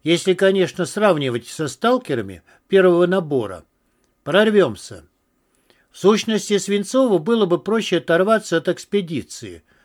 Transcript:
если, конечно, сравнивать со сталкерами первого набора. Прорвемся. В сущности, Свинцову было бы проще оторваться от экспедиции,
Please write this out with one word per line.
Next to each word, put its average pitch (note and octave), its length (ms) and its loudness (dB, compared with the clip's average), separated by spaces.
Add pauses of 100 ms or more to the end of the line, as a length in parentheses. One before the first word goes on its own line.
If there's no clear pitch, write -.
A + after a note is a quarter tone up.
если, E3+ 320 0
конечно, F#3+ 500 0
сравнивать D3 600 -2
со - 200 -8
сталкерами C3 760 -4 (260)
первого F3+ 380 4
набора. C#3+ 580 -2 (580)
Прорвемся. D#3+ 840 0 (880)
В - 60 -20
сущности, G#3 600 2
Свинцову G3+ 640 0
было G#3+ 260 0
бы E3+ 120 0
проще G3+ 380 -2
оторваться E3+ 600 0
от E3 100 -4
экспедиции, D3+ 960 -6 (220)